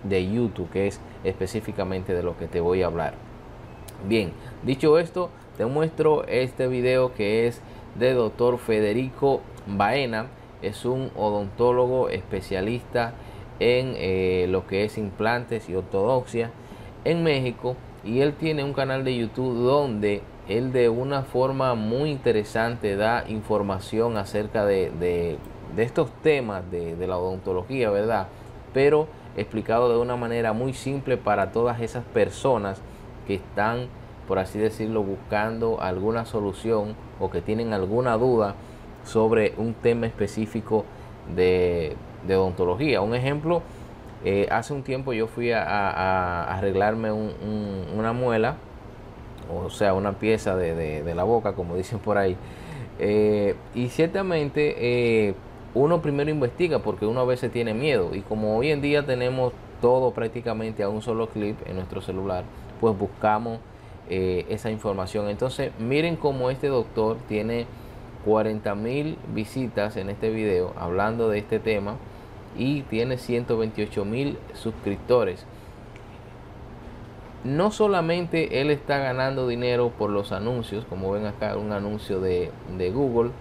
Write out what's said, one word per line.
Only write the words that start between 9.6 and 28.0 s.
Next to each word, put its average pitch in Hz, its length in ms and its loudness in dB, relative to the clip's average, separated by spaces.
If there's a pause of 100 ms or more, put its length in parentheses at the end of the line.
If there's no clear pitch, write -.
Baena. 110 600 2 (340)
Es - 240 -6
un 131 300 0
odontólogo 120 920 2
especialista 107 1040 -2 (460)
en, 123 380 4
eh, 92 520 2
lo 92 180 0
que 98 180 2
es 107 140 -4
implantes 110 680 -2
y 82 60 -6
ortodoncia 117 760 0 (540)
en 165 180 2
México, 127 520 0 (300)
y 113 140 0
él 147 140 4
tiene 156 300 -2
un 143 100 -4
canal 135 300 -2
de 131 140 0
YouTube 120 480 0
donde 110 560 4 (260)
él 123 260 0
de 123 160 8
una 131 340 0
forma 131 500 2
muy 120 380 0
interesante 113 840 0
da 110 320 2
información 107 880 0
acerca 104 480 0
de, 95 340 4
de, 85 380 0 (380)
de 107 80 4
estos 123 260 0 (120)
temas 110 480 2
de, 85 260 -4
de 90 120 -2
la 92 100 -2
odontología, 92 760 -2
¿verdad? 101 360 2 (460)